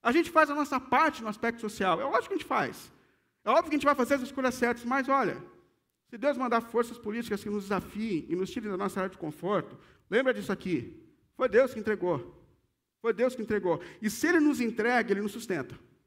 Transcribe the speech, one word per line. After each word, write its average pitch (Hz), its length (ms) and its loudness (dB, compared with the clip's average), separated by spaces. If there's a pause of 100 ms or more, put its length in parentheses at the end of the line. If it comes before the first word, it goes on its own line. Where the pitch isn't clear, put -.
A 233 100 2
gente 330 180 4
faz 311 200 6
a 285 40 -4
nossa 285 240 -2
parte 285 440 2
no 220 60 -6
aspecto 233 340 -4
social. 190 360 0
É - 60 -4
lógico 403 240 0
que 403 60 -4
a - 20 0
gente - 100 -4
faz. 202 460 -2 (500)
É - 60 -4
óbvio 311 220 4
que 302 60 0
a - 20 2
gente 277 80 2
vai 285 80 6
fazer 262 200 2
as 262 80 -2
escolhas 254 320 -2
certas, 240 300 -2
mas, 262 240 -2
olha, 240 340 0 (640)
se 233 100 -14
Deus 269 180 0
mandar 240 240 2
forças 233 380 -2
políticas 214 440 -6
que 214 60 -8
nos 208 160 -4
desafiem 196 640 -4
e 170 80 -2
nos 185 140 -2
tirem 208 200 -6
da 185 60 -4
nossa 196 240 -4
área 190 100 -2
de 196 80 -20
conforto, 170 600 -4 (320)
lembra 254 240 2
disso 208 180 -6
aqui. 175 420 -4 (420)
Foi 254 120 0
Deus 240 240 4
que 220 80 -8
entregou. 180 580 -2 (600)
Foi 226 140 0
Deus 247 200 2
que 247 60 -8
entregou. 185 420 0 (180)
E 214 100 -2
se 294 160 -2
Ele 339 140 6
nos 285 200 4
entrega, 233 520 2
Ele 196 100 2
nos 208 100 -4
sustenta. 160 460 -6 (280)